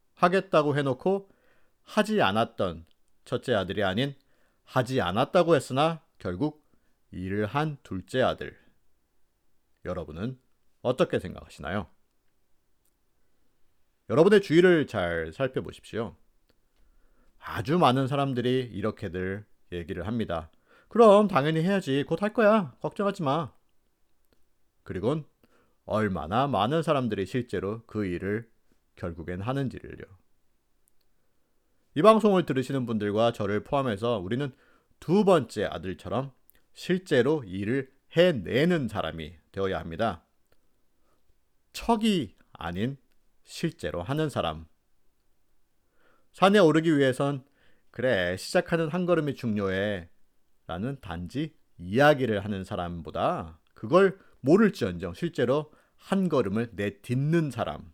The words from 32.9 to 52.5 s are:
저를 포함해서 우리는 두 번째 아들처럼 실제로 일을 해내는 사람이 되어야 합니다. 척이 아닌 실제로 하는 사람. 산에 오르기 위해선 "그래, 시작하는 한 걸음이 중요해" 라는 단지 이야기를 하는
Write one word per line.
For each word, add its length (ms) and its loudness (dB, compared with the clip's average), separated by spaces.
저를 320 -4
포함해서 540 -2
우리는 340 -4
두 240 2
번째 400 2
아들처럼 680 -6
실제로 720 0
일을 480 -4
해내는 760 2
사람이 480 -8
되어야 300 -4
합니다. 420 -4
척이 640 0
아닌 440 -6
실제로 580 -6
하는 260 -2
사람. 380 -4
산에 260 4
오르기 380 6
위해선 480 0
"그래, 480 0
시작하는 500 -2
한 160 -4
걸음이 300 0
중요해" 760 -2
라는 340 -8
단지 540 -8
이야기를 680 2
하는 200 -4